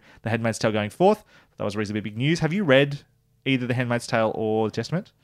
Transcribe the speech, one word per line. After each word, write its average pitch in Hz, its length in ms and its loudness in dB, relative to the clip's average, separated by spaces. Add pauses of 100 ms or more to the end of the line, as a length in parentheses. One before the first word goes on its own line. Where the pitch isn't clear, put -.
(220)
The 113 80 -6
Handmaid's 113 280 -2
Tale 113 140 0
going 104 180 -2
forth. 208 340 2 (320)
That 107 80 -6
was 101 120 -4
reasonably 107 260 -2
big 107 140 -10
news. 147 240 0
Have 160 120 0
you 208 120 -2
read 143 360 4 (440)
either 131 220 0
The 120 80 0
Handmaid's 120 320 -2
Tale 113 280 2
or 110 340 0
The 104 40 -6
Testament? 151 400 -6 (120)